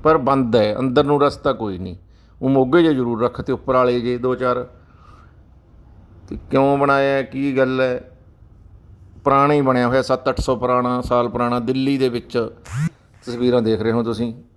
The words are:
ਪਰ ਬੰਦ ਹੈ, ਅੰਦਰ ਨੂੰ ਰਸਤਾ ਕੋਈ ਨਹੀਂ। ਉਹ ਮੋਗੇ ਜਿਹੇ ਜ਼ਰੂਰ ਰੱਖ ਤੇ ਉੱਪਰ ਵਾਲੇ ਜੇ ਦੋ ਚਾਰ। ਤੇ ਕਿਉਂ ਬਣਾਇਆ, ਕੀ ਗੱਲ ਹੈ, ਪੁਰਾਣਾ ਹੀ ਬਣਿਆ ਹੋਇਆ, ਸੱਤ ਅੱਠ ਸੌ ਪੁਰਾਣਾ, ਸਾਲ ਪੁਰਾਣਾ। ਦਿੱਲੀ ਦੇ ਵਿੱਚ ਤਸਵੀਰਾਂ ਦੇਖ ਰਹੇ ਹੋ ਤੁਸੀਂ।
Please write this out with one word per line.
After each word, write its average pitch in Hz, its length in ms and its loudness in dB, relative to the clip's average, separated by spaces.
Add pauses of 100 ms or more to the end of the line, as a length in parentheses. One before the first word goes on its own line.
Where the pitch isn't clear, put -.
ਪਰ 156 160 4
ਬੰਦ 131 360 0
ਹੈ, 107 240 2
ਅੰਦਰ 131 240 2
ਨੂੰ 143 180 2
ਰਸਤਾ 143 320 0
ਕੋਈ 104 240 -6
ਨਹੀਂ। 92 180 -10 (460)
ਉਹ 131 80 0
ਮੋਗੇ 135 320 4
ਜਿਹੇ 160 120 4
ਜ਼ਰੂਰ 120 300 -2
ਰੱਖ 117 180 -2
ਤੇ 131 120 -4
ਉੱਪਰ 127 200 -4
ਵਾਲੇ 123 280 2
ਜੇ 123 160 -4
ਦੋ 127 180 -2
ਚਾਰ। 123 240 -2 (1700)
ਤੇ - 80 -12 (140)
ਕਿਉਂ 139 260 2
ਬਣਾਇਆ, 139 460 0
ਕੀ 135 340 -4
ਗੱਲ 131 240 0
ਹੈ, 127 300 -4 (1120)
ਪੁਰਾਣਾ 139 300 4
ਹੀ 147 80 2
ਬਣਿਆ 127 260 2
ਹੋਇਆ, 131 140 2
ਸੱਤ - 280 -2
ਅੱਠ 127 120 -4
ਸੌ 131 140 0
ਪੁਰਾਣਾ, 123 460 -2
ਸਾਲ 123 280 0
ਪੁਰਾਣਾ। 120 300 -2
ਦਿੱਲੀ 131 380 -2
ਦੇ 131 120 2
ਵਿੱਚ 117 280 -6
ਤਸਵੀਰਾਂ 123 1200 -4
ਦੇਖ 110 200 0
ਰਹੇ 110 100 0
ਹੋ 117 120 0
ਤੁਸੀਂ। 113 300 -4 (240)